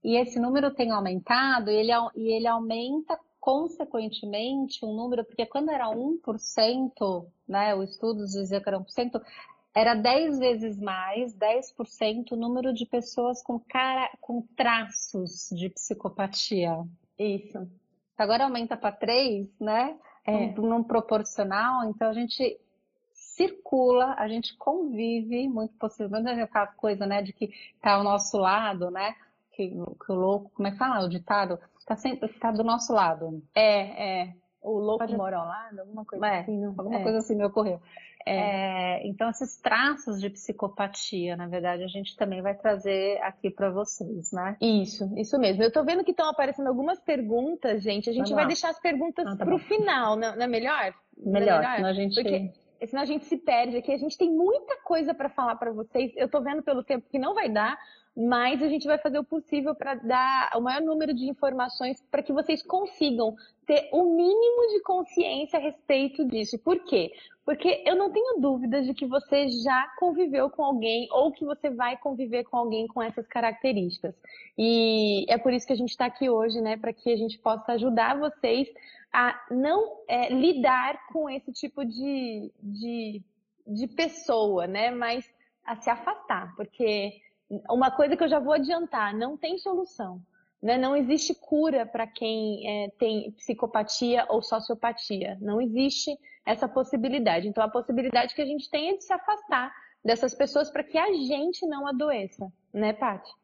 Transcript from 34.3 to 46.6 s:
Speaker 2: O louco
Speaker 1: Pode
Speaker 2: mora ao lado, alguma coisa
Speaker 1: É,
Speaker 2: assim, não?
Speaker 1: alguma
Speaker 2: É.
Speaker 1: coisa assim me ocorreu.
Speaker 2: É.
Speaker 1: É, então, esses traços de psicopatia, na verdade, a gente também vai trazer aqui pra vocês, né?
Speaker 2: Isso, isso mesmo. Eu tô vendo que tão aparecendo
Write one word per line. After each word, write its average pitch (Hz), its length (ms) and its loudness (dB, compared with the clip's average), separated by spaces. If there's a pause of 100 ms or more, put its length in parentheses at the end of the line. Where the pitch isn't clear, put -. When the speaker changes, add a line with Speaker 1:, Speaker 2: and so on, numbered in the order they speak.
Speaker 2:
O 208 160 -4
louco 208 220 0
Speaker 1:
Pode 220 160 -2
Speaker 2:
mora 190 220 -4
ao 170 100 -4
lado, 208 320 -12
alguma 214 260 -12
coisa 202 220 -4
Speaker 1:
É, 190 140 2
Speaker 2:
assim, 208 180 -4
não? 202 180 -4
Speaker 1:
alguma 208 200 -4
Speaker 2:
É. 196 60 -2
Speaker 1:
coisa 220 160 2
assim 220 160 -2
me 208 100 2
ocorreu. 202 360 0 (440)
Speaker 2:
É. 190 760 0
Speaker 1:
É, - 60 -6
então, 214 220 -2
esses - 280 -8
traços 240 640 0
de 202 100 -4
psicopatia, 196 1080 -4
na 175 100 -8
verdade, 175 360 -2
a 185 40 -8
gente 196 300 -10
também 190 240 -2
vai 196 120 -2
trazer 196 720 0
aqui 190 260 -4
pra 196 220 0
vocês, 190 640 -6
né? 190 280 -4
Speaker 2:
Isso, 202 560 2
isso 220 220 0
mesmo. 202 240 4
Eu 226 80 4
tô 302 120 2
vendo 349 200 0
que 359 100 0
tão 311 160 0
aparecendo 277 380 -2